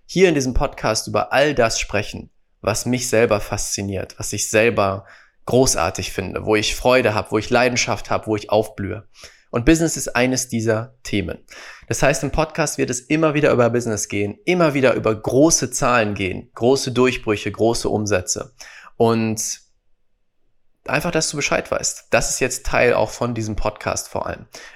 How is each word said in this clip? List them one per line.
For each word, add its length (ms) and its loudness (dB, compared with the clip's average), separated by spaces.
hier 240 4
in 40 2
diesem 200 0
Podcast 520 -2
über 240 -2
all 240 4
das 240 2
sprechen, 520 -6
was 240 -2
mich 240 -2
selber 300 4
fasziniert, 760 -6
was 140 -8
ich 160 -4
selber 560 2
großartig 680 2
finde, 360 -6
wo 100 4
ich 180 0
Freude 380 4
habe, 200 -4
wo 40 2
ich 140 -2
Leidenschaft 580 0
habe, 200 -4
wo 60 0
ich 140 -4
aufblühe. 580 -2
Und 160 -2
Business 320 4
ist 180 -6
eines 320 0
dieser 540 -2
Themen. 340 -4
Das 140 -2
heißt, 200 4
im 80 -4
Podcast 480 -2
wird 100 0
es 120 -4
immer 340 0
wieder 180 4
über 160 4
Business 400 -2
gehen, 380 -4
immer 260 4
wieder 220 4
über 200 0
große 560 2
Zahlen 440 0
gehen, 400 -6
große 380 2
Durchbrüche, 600 0
große 380 0
Umsätze. 640 -2
Und 720 0
einfach, 220 -2
dass 180 0
du 80 -8
Bescheid 320 -2
weißt. 420 -4
Das 200 2
ist 80 -4
jetzt 260 -4
Teil 300 2
auch 160 0
von 240 -4
diesem 220 -4
Podcast 500 -4
vor 220 -8
allem. 180 -10